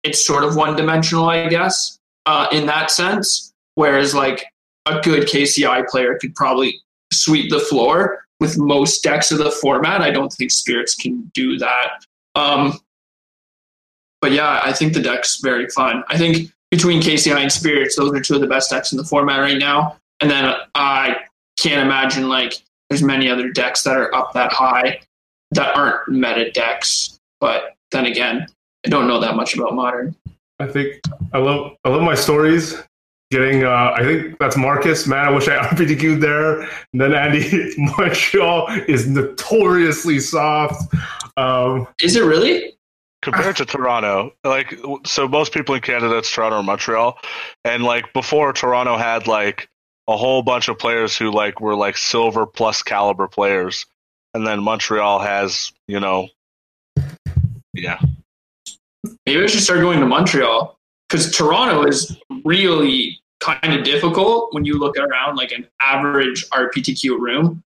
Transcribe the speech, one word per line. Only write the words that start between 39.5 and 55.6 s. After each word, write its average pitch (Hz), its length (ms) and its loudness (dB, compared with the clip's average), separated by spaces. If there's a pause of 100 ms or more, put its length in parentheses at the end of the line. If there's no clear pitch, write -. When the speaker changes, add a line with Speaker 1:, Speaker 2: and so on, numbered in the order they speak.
Speaker 2:
soft. 151 720 0 (420)
Um, 127 520 0 (120)
Speaker 1:
Is 180 160 2
it 233 60 4
really? 190 520 2 (460)
Speaker 3:
Compared 180 360 -2
to 135 100 -4
Toronto, 117 680 -2 (120)
like, 135 320 0
w-, 139 280 -10
so 139 220 -2
most 147 260 0
people 143 220 -2
in 131 60 -2
Canada, 117 360 -2
it's 110 160 -4
Toronto 110 260 0
or 101 40 -2
Montreal. 113 560 -2 (460)
And, 120 180 -2
like, 120 300 -2
before, 139 400 2
Toronto 123 440 0
had, 113 300 -2
like, 107 420 -2 (380)
a 110 100 2
whole 127 260 2
bunch 120 260 0
of 110 100 -6
players 117 380 -2
who, 110 160 -2
like, 104 280 -2
were, 107 140 -2
like, 101 220 -2
silver 113 500 0
plus 110 340 -2
caliber 101 460 0
players. 95 600 -2 (480)
And 110 120 -4
then 104 160 -4
Montreal 107 560 0
has, 101 540 -4 (160)